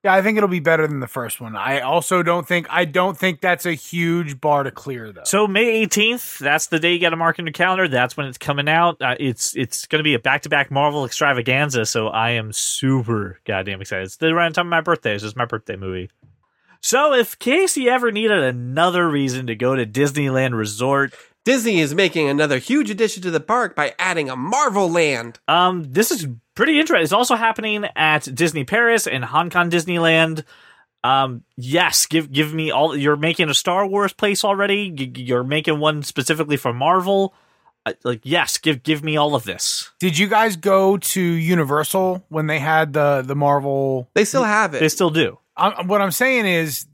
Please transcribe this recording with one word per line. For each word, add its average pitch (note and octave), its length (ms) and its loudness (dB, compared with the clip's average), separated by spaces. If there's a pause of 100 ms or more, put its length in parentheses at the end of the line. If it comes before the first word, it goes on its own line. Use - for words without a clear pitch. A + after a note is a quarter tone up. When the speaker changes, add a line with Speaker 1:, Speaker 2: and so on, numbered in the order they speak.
Speaker 1:
Yeah, F#3+ 120 4
I F#3+ 80 4
think G#3+ 160 2
it'll G3+ 100 2
be F3+ 120 0
better D#3 260 2
than C#3+ 140 -4
the B2 60 -6
first A#2+ 360 -8
one. A2 140 -12
I C3 240 -2
also E3 420 0
don't E3+ 260 0
think, E3+ 220 -2
I F3 160 2
don't F3+ 320 0
think F#3 240 -2
that's F3+ 240 0
a E3+ 80 -2
huge E3+ 680 -4
bar D3 220 2
to C3+ 80 -4
clear, A#2 420 -12
though. F2+ 120 -20
Speaker 2:
So G#3 220 2
May G#3 220 2 (140)
eighteenth, A3 560 -2
that's C#3+ 300 0
the E3 100 0
day E3+ 160 2
you E3+ 40 -2
gotta E3+ 180 0
mark E3 220 0
in F3 60 -8
your D#3 80 -8
calendar. F#3 340 2
That's B2+ 300 0
when C#3+ 100 -6
it's B2+ 120 -12
coming C#3+ 280 -2
out. E3 360 2
Uh, B2+ 180 0
it's, C3 340 -4
it's - 320 -6
gonna D#3 160 0
be D3+ 120 2
a A#2 40 0
back-to-back C#3+ 520 0
Marvel D3 340 0
extravaganza, C3 800 0
so A2 240 -2
I A2+ 220 0
am A2 240 -4
super A#2 920 -2
goddamn F#2+ 380 -6
excited. F#2+ 220 -6
It's F#2 120 -14
the, D#3+ 120 2
around E3 260 2
time F3 140 0
of - 20 -8
my E3 100 2
birthday. D#3 340 -2
It's G2+ 80 -6
just G#2+ 140 -10
my B2 80 -2
birthday G#2+ 320 -8
movie. F#2 340 -8 (680)
So C#4+ 320 2
if A#3+ 260 0
Casey C#4 520 2
ever B3 200 2
needed G#3 320 0
another C#3 640 0
reason C3 420 0
to A2+ 60 -4
go B2 220 0
to B2 80 0
Disneyland C3 720 0
Resort, B2 560 0 (320)
Speaker 3:
Disney A3+ 360 2
is D3 140 0
making D#3+ 340 2
another C#3+ 280 2
huge A#3 340 0
addition G#3+ 320 -2
to F3+ 80 -4
the D#3 100 0
park A3+ 360 -2
by D3 220 -2
adding E3+ 320 -2
a C3 60 -8
Marvel G3 540 0
Land. C3+ 480 0 (100)
Speaker 2:
Um, F3 440 2
this F#3+ 180 2
is F#3+ 160 -4 (280)
pretty C#4+ 260 2
interesting. D4+ 220 2
It's D#3+ 120 0
also A#3+ 200 2
happening G#3+ 520 -2 (100)
at D3+ 380 2
Disney D3+ 300 0
Paris A#3 420 2
and B2+ 180 -4
Hong D#3 260 0
Kong F3 200 2
Disneyland. E3 720 2 (600)
Um, C3 400 0 (120)
yes, C#3+ 500 0
give, D#3 260 -2
give D3+ 200 0
me D#3+ 180 -2
all. D3 260 0
You're D3 200 2
making D#3+ 340 0
a C#3 40 0
Star G3 320 0
Wars G3 260 -2
place G3+ 320 -2
already. G3+ 460 0
Y-, C3+ 260 -8
you're B2 280 -2
making D3+ 360 0
one D3+ 220 0
specifically D3 560 -2
for B2 160 -2
Marvel. F#3 600 2 (520)
Uh, - 80 -4 (100)
like, B2 180 -2
yes, D3+ 360 0
give, D3 240 0
give D3+ 200 0
me D3+ 140 -2
all D3 180 2
of B2+ 100 -2
this. - 540 -6
Speaker 1:
Did F3 200 0
you G3 100 2
guys A3 280 2
go F#3+ 420 4
to - 240 -4
Universal E3+ 1040 0
when D#3 200 -4
they D#3 100 -2
had D#3 340 2
the, C#3+ 320 2
the C#3 120 -4
Marvel? C#3 800 0
Speaker 3:
They G#3 120 6
still C4 180 0
have G#3 300 2
it. A#2+ 60 -2
Speaker 2:
They D#3+ 100 4
still F3 200 2
do. D#3 280 0 (180)
Speaker 1:
I'm, F#3+ 320 0
what G3+ 140 4
I'm F#3+ 100 0
saying B3 340 0
is E3 480 -2